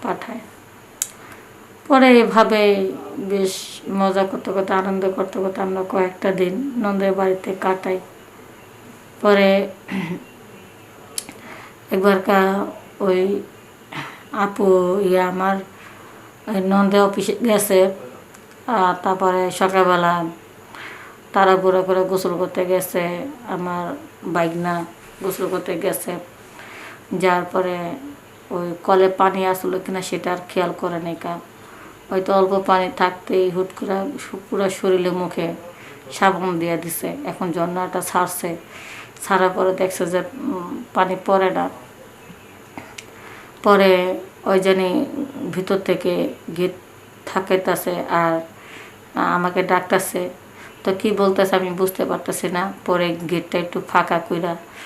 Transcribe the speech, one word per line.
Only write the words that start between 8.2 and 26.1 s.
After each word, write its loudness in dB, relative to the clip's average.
পরে 4
একবার 4
কা-, 4
ওই 2
আপু, 2
ইয়ে, 4
আমার 0
ওই 0
নন্দে 4
অফিসে 2
গেছে, 4
আর 2
তারপরে 0
সকালবেলা 2
তাড়াহুড়ো 4
করে 2
গোসল -2
করতে -2
গেছে, -2
আমার -6
বাইগনা -2
গোসল -4
করতে -4
গেছে, -4